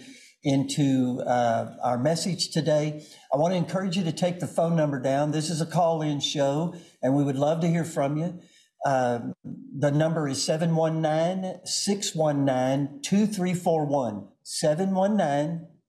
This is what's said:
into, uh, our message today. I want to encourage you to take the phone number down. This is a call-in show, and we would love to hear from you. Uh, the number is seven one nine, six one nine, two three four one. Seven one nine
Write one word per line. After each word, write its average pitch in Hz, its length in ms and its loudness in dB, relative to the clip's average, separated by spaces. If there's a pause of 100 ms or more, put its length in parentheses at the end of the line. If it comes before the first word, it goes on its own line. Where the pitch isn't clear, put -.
(420)
into, 135 840 2
uh, 117 560 0
our 123 140 0
message 165 540 -2
today. 151 540 0 (280)
I 139 40 0
want 170 140 2
to 185 60 0
encourage 185 400 -2
you 185 80 0
to 160 80 -2
take 175 260 -2
the 143 80 -6
phone 170 300 0
number 143 240 0
down. 139 300 0
This 156 180 -2
is 156 100 -4
a 165 60 0
call-in 156 560 0
show, 147 520 0 (300)
and 135 140 2
we 143 80 4
would 139 100 -2
love 147 240 2
to 175 80 2
hear 165 160 2
from 143 320 -2
you. 175 240 -4 (460)
Uh, 127 460 0 (480)
the 143 100 4
number 160 380 0
is 135 160 -4
seven 165 320 0
one 160 260 0
nine, 165 640 -2
six - 480 -2
one 147 320 2
nine, 135 580 2
two 208 220 4
three 185 300 0
four 165 280 2
one. 123 440 -2 (160)
Seven 170 500 0
one 202 240 2
nine 160 480 0 (240)